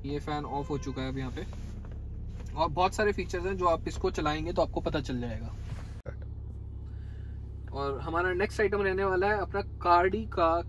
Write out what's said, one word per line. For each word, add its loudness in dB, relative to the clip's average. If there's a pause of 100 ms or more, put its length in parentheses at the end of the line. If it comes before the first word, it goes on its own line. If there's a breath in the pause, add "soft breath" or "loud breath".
ये -2
fan -2
ऑफ -2
हो 0
चुका -4
है -2
अब -4
यहाँ -4
पे। -6 (1080)
और 2
बहुत 4
सारे 4
features -2
हैं 0
जो 2
आप 4
इसको 0
चलाएंगे 0
तो 4
आपको 0
पता 0
चल -2
जाएगा। -4 (2250 loud breath)
और -2
हमारा 2
next 2
item 4
रहने 2
वाला 4
है 4
अपना -2
Cardi 4
का 4